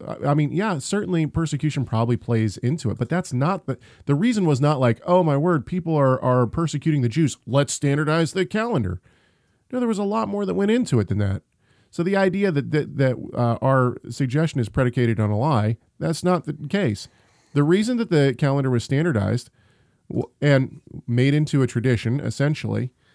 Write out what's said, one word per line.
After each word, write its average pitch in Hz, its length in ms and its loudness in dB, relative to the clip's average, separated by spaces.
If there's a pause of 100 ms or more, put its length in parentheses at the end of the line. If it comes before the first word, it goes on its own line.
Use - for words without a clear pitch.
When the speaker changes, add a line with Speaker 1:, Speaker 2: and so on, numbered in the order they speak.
Speaker 1:
Hmm. - 240 -10
Speaker 2:
I, 143 60 2
I - 20 2
mean, 147 180 0
yeah, 180 280 -2
certainly 180 480 -2
persecution 147 580 -2
probably 117 320 0
plays 110 400 -2
into 123 320 -2
it, 101 80 -4
but 117 120 -4
that's 180 220 -4
not 147 340 -2
the, 131 120 -6 (280)
the 143 100 2
reason 214 300 0
was 143 140 2
not 147 200 2
like, 120 260 2
"Oh 180 180 4
my 147 140 2
word, 156 280 0
people 165 300 -4
are, 135 260 4
are 127 260 4
persecuting 151 540 -2
the 120 80 0
Jews. 151 360 0
Let's 139 280 0
standardize 151 600 0
the 190 120 0
calendar." 180 540 -2 (720)
No, 254 80 -4
there 247 80 0
was 220 100 0
a 208 60 -2
lot 208 260 -2
more 202 160 -2
that 185 80 -2
went 202 180 2
into 233 280 2
it 98 100 0
than 98 80 -2
that. 95 240 -2 (500)
So - 120 -6
the 196 120 0
idea 190 360 2
that, 135 200 -2
that, 147 260 -2
that, 131 180 2 (180)
uh, 120 280 0
our 131 360 2 (120)
suggestion 139 520 -2
is 107 80 -2
predicated 120 500 2
on 107 100 2
a 104 80 0
lie, 113 380 0 (240)
that's 156 240 -4
not 180 220 0
the 151 80 -6 (160)
case. 170 400 -2 (440)
The 143 100 2
reason 208 340 2
that 226 120 -4
the 139 280 4
calendar 139 320 0
was 120 160 0
standardized 120 640 0 (600)
w-, - 200 -4 (120)
and 135 380 2 (260)
made 123 280 2
into 151 280 2
a 127 60 2
tradition, 120 540 0
essentially, 117 680 -2 (240)